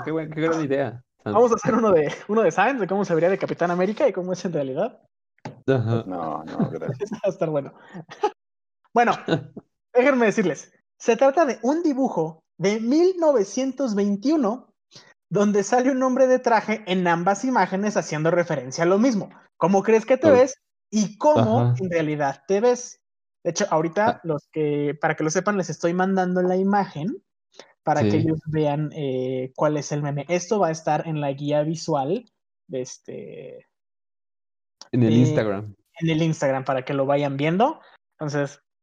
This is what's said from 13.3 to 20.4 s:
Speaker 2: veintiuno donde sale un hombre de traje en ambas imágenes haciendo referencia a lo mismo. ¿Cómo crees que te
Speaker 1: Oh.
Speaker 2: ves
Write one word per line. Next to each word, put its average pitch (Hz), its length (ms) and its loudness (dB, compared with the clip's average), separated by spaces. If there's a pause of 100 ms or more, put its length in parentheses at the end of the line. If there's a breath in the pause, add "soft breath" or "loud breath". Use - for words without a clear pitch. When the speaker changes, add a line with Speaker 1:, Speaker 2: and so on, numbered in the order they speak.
Speaker 2:
veintiuno 208 760 0 (600 loud breath)
donde 202 340 2
sale 254 280 2
un 262 120 0
hombre 262 240 4
de 254 120 4
traje 220 480 0
en 180 200 0
ambas 175 380 2
imágenes 208 520 0
haciendo 160 340 -2
referencia 165 520 -2
a 170 40 2
lo 190 100 4
mismo. 220 320 0 (280 loud breath)
¿Cómo 190 260 2
crees 220 220 2
que 262 120 2
te 233 120 4
Speaker 1:
Oh. 190 40 10
Speaker 2:
ves 262 220 4 (360)